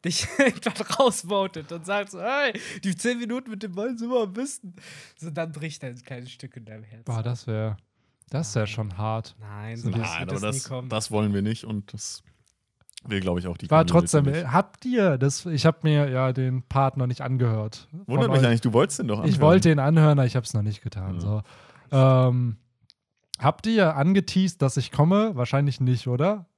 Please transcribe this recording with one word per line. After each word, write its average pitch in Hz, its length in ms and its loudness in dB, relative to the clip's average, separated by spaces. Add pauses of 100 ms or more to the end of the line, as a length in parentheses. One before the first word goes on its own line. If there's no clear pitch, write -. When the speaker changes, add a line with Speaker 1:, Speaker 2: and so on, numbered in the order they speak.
Speaker 1:
dich - 280 -2
<laughs> - 40 -4
irgendwann 240 480 0 (140)
rausvotet 190 720 0
und 170 120 -10
sagt 202 280 -4
so, 175 100 -12
"Hey, 254 320 -2 (300)
die 190 120 -2
zehn 240 220 -2
Minuten 240 320 -6
mit 208 140 -10
dem 185 120 -10
Wollen 226 220 -6
sind 233 140 -6
immer 254 100 2
am 196 120 -4
besten." 214 420 -10 (420)
So, 160 140 -12
dann 165 200 -6
bricht 151 320 -12
ein 123 120 -12
kleines 123 340 -16
Stück - 280 -18
in 117 80 -18
deinem 110 180 -18
Herzen. 110 220 -20
Speaker 2:
Boah, 113 180 -6
das 120 240 -6
wär, 110 280 -4 (540)
das 156 240 -6
wär 113 100 0
Speaker 1:
Nein. 104 40 -2
Speaker 2:
schon 104 320 -8
hart. 110 400 -6
Speaker 1:
Nein, 107 380 -12
Speaker 2:
So 120 120 -6
Speaker 1:
so - 60 -4
Speaker 2:
dieses 113 140 -2
Speaker 1:
weit 82 100 -4
Speaker 3:
Nein, 87 80 -6
Speaker 1:
wird 92 100 -6
Speaker 3:
aber 98 100 -4
Speaker 1:
das 110 80 -2
nie 135 60 -6
Speaker 3:
das, - 80 -14
Speaker 1:
kommen. 127 200 -10
Speaker 3:
das 107 200 -4
wollen 107 240 0
wir 98 80 0
nicht 107 220 -4
und 107 280 -8
das - 300 -12 (800)
will, 101 160 -4
glaub 90 200 -2
ich, 90 80 -6
auch 87 100 -6
die - 140 -12
Speaker 2:
War 160 120 6
Speaker 3:
Community 170 280 2
Speaker 2:
trotzdem, 139 200 2
Speaker 3:
nicht. 156 200 -4
Speaker 2:
habt 185 340 -2
ihr 202 320 2
das, 139 300 -2
ich 156 180 -2
hab 160 180 2
mir 147 240 2
ja 131 260 0
den 127 280 -2
Part 135 360 0
noch 127 100 0
nicht 123 140 -4
angehört. 120 680 -2
Von 160 120 -14
Speaker 3:
Trotzdem. 196 120 -16
Wundert - 180 4
mich 135 100 6
Speaker 2:
euch. 120 60 6
Speaker 3:
eigentlich, 117 140 4
du 117 120 0
wolltest 139 260 2
den 160 80 -4
doch 104 160 -2
Speaker 2:
Ich - 0 -
Speaker 3:
anhören. 160 180 2
Speaker 2:
wollte 170 300 8
ihn 147 80 4
anhören, 151 400 6
aber 127 80 4
ich - 80 -2
hab's 120 180 -4
noch 110 80 0
nicht 104 220 -4
getan, 95 320 -6
Speaker 3:
Ja. 85 40 -6
Speaker 2:
so. 104 220 -2 (500)
Ähm, 127 680 4 (840)
habt - 260 0
ihr 202 300 4
angeteased, 185 680 2
dass 135 160 2
ich 131 140 -2
komme? 196 440 4
Wahrscheinlich 139 440 0
nicht, 127 280 0
oder? 165 380 0 (120)